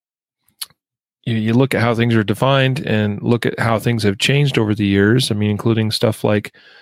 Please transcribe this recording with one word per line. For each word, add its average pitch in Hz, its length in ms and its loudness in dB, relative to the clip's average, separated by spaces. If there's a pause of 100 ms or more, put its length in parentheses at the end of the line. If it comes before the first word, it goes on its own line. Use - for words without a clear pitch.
(1200)
you, 117 120 -2
you 110 180 0
look 131 220 2
at 92 60 0
how 117 140 2
things 117 200 2
are 110 80 4
defined 131 640 0
and 107 360 -2
look 117 240 0
at - 140 -4
how 113 200 0
things 117 240 -2
have 101 140 0
changed 139 400 0
over 107 160 2
the 104 120 -2
years. 101 460 2
I 107 40 -2
mean, 104 160 0
including 110 400 0
stuff - 320 -2
like, 104 320 -2 (260)